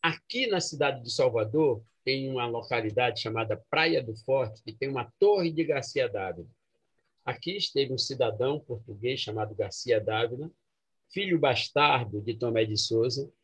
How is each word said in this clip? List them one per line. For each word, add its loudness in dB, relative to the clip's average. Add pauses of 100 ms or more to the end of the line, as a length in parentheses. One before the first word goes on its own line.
Aqui 0
na 2
cidade 0
de -10
Salvador, 2 (220)
tem -2
uma -2
localidade 0
chamada -2
Praia 2
do -8
Forte, -2
que -14
tem -6
uma -6
torre 4
de 0
Garcia 0
Dávila. -6 (840)
Aqui -6
esteve 0
um -4
cidadão 0
português -6
chamado -6
Garcia 0
Dávila, -2 (600)
filho 0
bastardo 2
de -4
Tomé 2
de -4
Souza 0 (120)